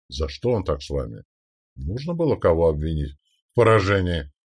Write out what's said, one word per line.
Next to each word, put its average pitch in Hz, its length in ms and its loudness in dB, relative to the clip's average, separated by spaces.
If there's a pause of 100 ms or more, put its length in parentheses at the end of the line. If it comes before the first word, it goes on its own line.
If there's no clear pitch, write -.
За 71 180 -6
что - 240 -4
он 107 120 0
так 71 180 -4
с - 80 -14
вами? 60 340 -8 (520)
Нужно 120 380 -6
было 160 220 0
кого 85 320 2
обвинить 76 480 -2 (360)
в - 40 -16
поражении. 95 760 2 (280)